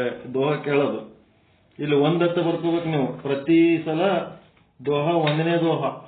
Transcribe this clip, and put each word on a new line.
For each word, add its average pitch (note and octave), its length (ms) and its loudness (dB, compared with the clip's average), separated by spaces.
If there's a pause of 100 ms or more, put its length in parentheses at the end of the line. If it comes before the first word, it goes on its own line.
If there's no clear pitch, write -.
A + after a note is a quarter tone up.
(340)
ದೋಹ D3 200 0
ಕೇಳೋದು. C#3 460 0 (760)
ಇಲ್ಲಿ D3 180 0
ಒಂದತ್ತ E3+ 420 2
ಬರ್ಕೋಬೇಕು E3 500 -2
ನೀವು. C#3+ 340 -2
ಪ್ರತಿ E3 640 2
ಸಲ D#3+ 180 -2 (840)
ದೋಹ D3 200 0 (100)
ಒಂದನೇ D#3+ 400 0
ದೋಹ D#3 280 0 (240)